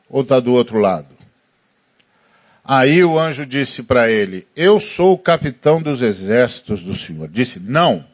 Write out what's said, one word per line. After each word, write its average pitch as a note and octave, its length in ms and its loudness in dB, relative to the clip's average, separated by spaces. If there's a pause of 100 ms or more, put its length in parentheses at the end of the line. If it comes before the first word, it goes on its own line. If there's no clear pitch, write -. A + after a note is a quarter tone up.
ou C3+ 140 -2
tá C3 160 2
do A#2+ 140 -2
outro A#2 260 0
lado?" F2+ 360 -2 (1500)
Aí C#3 400 4
o D#3+ 160 2
anjo D3+ 260 -4
disse C3 380 -6
pra A#2 260 2
ele, G2 460 -2
"Eu G3+ 240 4
sou F#3+ 340 0
o F#3 60 -2
capitão D#3 600 0
dos D3 220 -4
exércitos G#2+ 840 -2
do F#2+ 120 -8
Senhor." D#2 340 -12
Disse, A#2+ 300 -4
"Não, C3 540 0